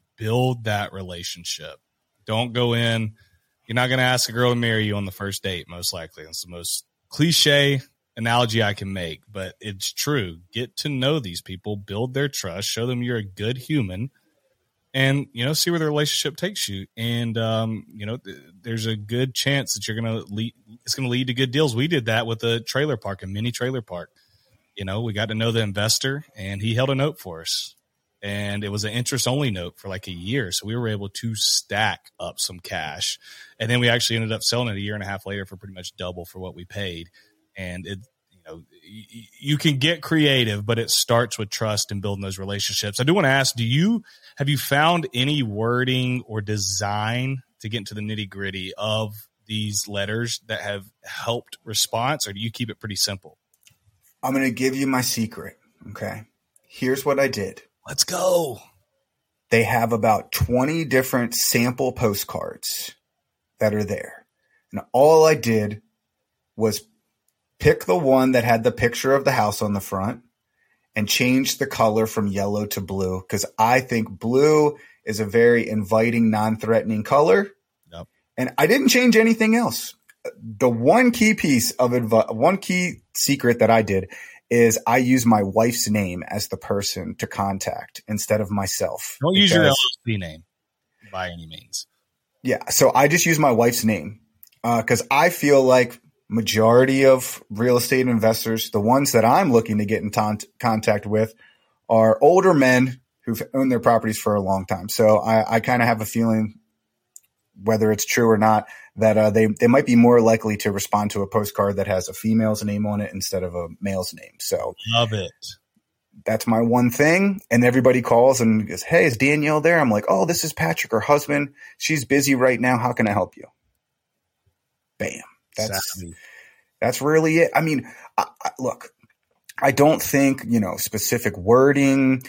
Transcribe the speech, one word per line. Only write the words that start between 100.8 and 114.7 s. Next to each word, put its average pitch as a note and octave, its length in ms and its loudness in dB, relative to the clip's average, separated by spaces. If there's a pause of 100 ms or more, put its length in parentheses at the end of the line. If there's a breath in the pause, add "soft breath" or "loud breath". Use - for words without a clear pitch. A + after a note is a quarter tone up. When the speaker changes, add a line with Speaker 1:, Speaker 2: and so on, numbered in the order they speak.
Speaker 2:
with, G#2+ 280 0 (540 soft breath)
are A2 340 6
older F3+ 320 6
men B2+ 460 4 (220)
who've A2+ 200 -4 (120)
owned C3+ 180 0
their A#2+ 80 0
properties A2+ 380 2
for G#2+ 180 0
a G2+ 60 0
long F#2+ 240 -2
time. F#2 240 -6
So G#2+ 300 4
I, A2+ 360 2
I A#2 60 2
kinda B2 240 2
have A2+ 160 0
a A#2 40 -4
feeling, A2 540 -2 (1040)
whether A2 260 2
it's G#2 160 0
true A#2 240 2
or A2+ 80 6
not, G#2+ 300 4 (300 loud breath)
that, G#2+ 200 4
uh, G#2+ 120 4
they, A2 180 4 (120)
they A#2+ 80 6
might C#3 180 4
be B2 100 2
more A#2+ 240 8
likely A2 380 2
to G#2 140 -2
respond G#2 400 -2
to G2+ 100 -4
a G2 60 -4
postcard G2+ 500 -2
that F#2+ 100 -2
has F#2+ 220 -2
a F#2+ 40 -14
female's A2 480 0
name G#2 240 -4
on G#2 140 -2
it G#2 140 -6
instead F#2+ 280 -6
of F2 140 -8
a F2 140 -6 (100)
male's F#2+ 340 -6
name. - 260 -20
So D2+ 360 -6 (180)